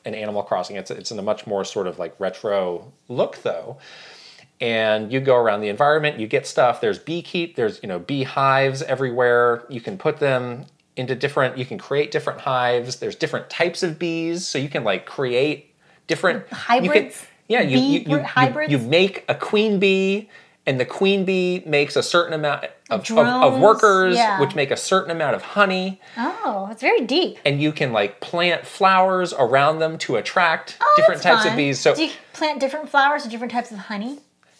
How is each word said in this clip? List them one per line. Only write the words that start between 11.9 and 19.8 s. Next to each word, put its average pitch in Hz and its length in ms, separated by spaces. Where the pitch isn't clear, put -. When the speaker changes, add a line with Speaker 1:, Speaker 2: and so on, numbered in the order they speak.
Speaker 1:
different - 300
hives. 123 560
There's 107 200
different 131 340
types 175 320
of 160 160
bees, 170 500
so - 100
you 139 120
can, 143 120
like, 101 220
create 135 720
different 170 440
Speaker 2:
Hybrids? 240 360
Speaker 1:
You - 40
can, - 100
yeah, 240 120
you, 139 160
Speaker 2:
Bee 135 220
Speaker 1:
you, 151 60
you, 143 60
Speaker 2:
hybrids? - 500
Speaker 1:
you, 143 60
you 113 80
make 180 420
a 151 60
queen 208 440
bee, 190 520